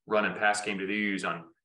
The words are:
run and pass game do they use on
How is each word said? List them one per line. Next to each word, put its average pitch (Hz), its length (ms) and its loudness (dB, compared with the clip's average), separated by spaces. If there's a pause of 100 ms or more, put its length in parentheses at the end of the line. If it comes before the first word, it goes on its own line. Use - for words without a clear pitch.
run 107 180 2
and 90 120 -2
pass 104 240 2
game 101 160 -2
do 95 100 -4
they 104 60 -2
use 101 320 0
on 85 180 -4 (220)